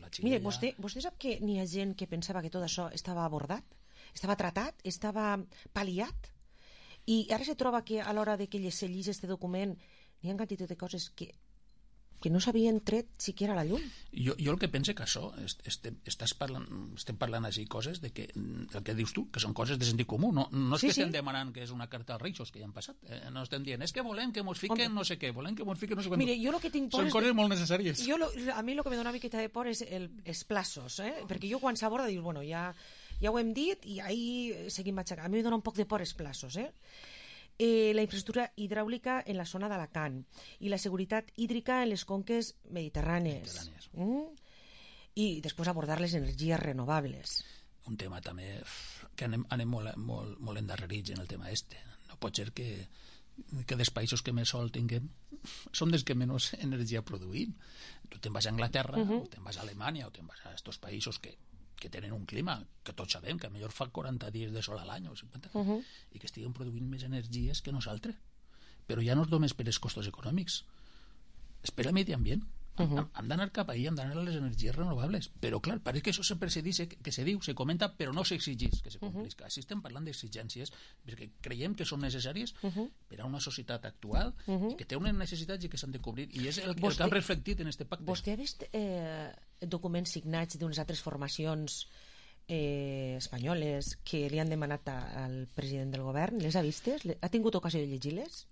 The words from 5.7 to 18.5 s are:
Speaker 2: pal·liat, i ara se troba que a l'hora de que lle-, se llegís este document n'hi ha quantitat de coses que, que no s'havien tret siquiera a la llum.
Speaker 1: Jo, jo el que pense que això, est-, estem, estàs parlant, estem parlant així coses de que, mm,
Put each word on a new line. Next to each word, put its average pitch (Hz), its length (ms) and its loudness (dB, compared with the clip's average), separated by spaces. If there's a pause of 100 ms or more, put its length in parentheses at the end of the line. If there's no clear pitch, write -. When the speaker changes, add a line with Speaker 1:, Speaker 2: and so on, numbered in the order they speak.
Speaker 2:
pal·liat, 196 580 0 (720)
i 220 280 6
ara 226 120 4
se 302 120 0
troba 240 280 4
que 220 160 2
a 208 140 0
l'hora 208 240 4
de 202 100 -2
que 208 120 -2
lle-, 185 120 0
se 190 160 -2
llegís 185 200 -2
este 190 180 -2
document 185 500 0 (460)
n'hi 170 80 0
ha 196 60 0
quantitat 196 340 -2
de 175 60 -4
coses 180 340 -6
que, - 240 -10 (880)
que 165 80 4
no 170 80 8
s'havien 226 380 8 (100)
tret 226 220 2 (100)
siquiera 202 360 0
a - 20 2
la 165 80 4
llum. 208 180 2 (300)
Speaker 1:
Jo, 127 260 2
jo 143 140 4
el 180 80 2
que - 100 2
pense 139 240 2
que - 80 -6
això, - 300 -2 (100)
est-, - 240 -6
estem, - 300 -4 (100)
estàs - 320 0
parlant, 131 300 -4 (260)
estem 107 240 -4
parlant 117 300 0
així 107 180 -2
coses 127 340 -4
de 135 140 -6
que, 110 180 -6
mm, 117 360 -4 (100)